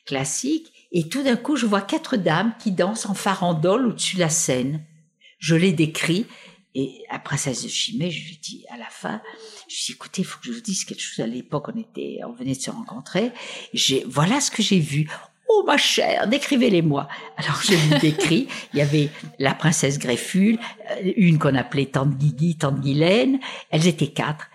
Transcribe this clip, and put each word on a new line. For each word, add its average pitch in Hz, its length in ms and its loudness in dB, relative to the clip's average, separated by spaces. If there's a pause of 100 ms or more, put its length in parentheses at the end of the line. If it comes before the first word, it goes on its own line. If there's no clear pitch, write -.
classique. 247 680 -4 (200)
Et 165 160 0
tout 262 160 -4
d'un 262 120 2
coup, 285 200 -2
je 240 100 0
vois 202 160 2
quatre 294 360 -2
dames 180 440 2
qui 208 100 -2
dansent 185 340 0
en 202 80 -2
farandole 185 760 2
au-dessus - 280 -2
de 180 60 2
la 165 80 2
scène. 143 520 0 (580)
Je 160 160 2
les 180 160 6
décris. 160 540 0 (480)
Et 135 360 -4
à 131 100 -8
Princesse 139 440 -4
de 117 40 -8
Chimay, 127 420 -4
je 156 200 -8
lui - 120 -20
dis - 220 -14 (100)
à - 40 -16
la - 120 -14
fin, 190 320 -8 (460)
je - 80 -14
lui - 120 -8
dis, « - 60 -8
Écoutez, - 280 -10
il 175 40 0
faut - 140 -14
que - 80 -16
je 120 60 -6
vous 117 80 -10
dise - 240 -6
quelque - 160 -12
chose. - 220 -10
À 113 40 -4
l'époque, 123 460 -6
on - 60 -6
était, 71 460 -10
on - 80 -12
venait 135 220 -6
de - 60 -10
se - 100 -8
rencontrer. 190 600 -6 (420)
J'ai, 131 340 0
voilà 156 320 2
ce - 120 -2
que - 120 -2
j'ai 196 160 4
vu. » « 151 300 0 (440)
Oh, 415 140 6
ma 294 80 4
chère, - 540 2
décrivez-les-moi. » 190 800 2 (280)
Alors, 147 240 -2
je - 120 2
lui 160 260 4
décris. 180 480 2 (260)
Il 143 60 2
y - 20 4
avait 147 280 2 (280)
la 135 160 2
princesse 143 460 2
Greffule, 185 580 2 (340)
euh, 190 260 -2
une 170 220 6
qu'on 147 160 4
appelait 135 320 0
Tante 135 300 0
Guigui, 147 400 2
Tante 139 220 0
Guylaine. 180 600 4 (300)
Elles 160 180 4
étaient 151 200 2
quatre. 147 480 -4